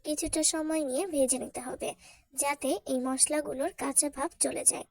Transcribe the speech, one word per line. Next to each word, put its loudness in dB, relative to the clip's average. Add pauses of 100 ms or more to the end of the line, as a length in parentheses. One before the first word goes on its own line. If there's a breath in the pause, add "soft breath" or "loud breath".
কিছুটা 0
সময় 0
নিয়ে 0
ভেজে 4
নিতে -8
হবে, -6 (440 loud breath)
যাতে -2 (160)
এই 0
মশলাগুলোর 0
কাঁচা 0
ভাব -4 (100)
চলে 0
যায়। 2